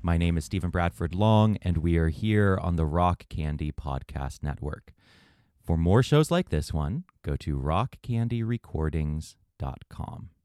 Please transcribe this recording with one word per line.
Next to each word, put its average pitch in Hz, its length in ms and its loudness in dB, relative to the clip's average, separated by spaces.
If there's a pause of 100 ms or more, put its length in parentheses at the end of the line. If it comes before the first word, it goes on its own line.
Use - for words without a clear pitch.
My 85 160 2
name 85 200 4
is 80 80 -2
Stephen 87 260 -2
Bradford 85 440 -2
Long, 107 480 4
and 85 160 0
we 85 200 2
are 80 100 4
here 101 520 2
on 87 140 -2
the 80 120 2
Rock 87 420 0
Candy 76 420 -4
Podcast 69 720 -8
Network. - 500 -8 (720)
For 85 120 0
more 90 260 4
shows 151 300 4
like 180 160 0
this 76 240 -2
one, 80 320 -2 (180)
go 73 140 -4
to 73 200 -4
rock 78 460 -2
candy 117 400 -2
recordings 78 920 -4 (200)
dot 67 320 -8
com. - 420 -12 (140)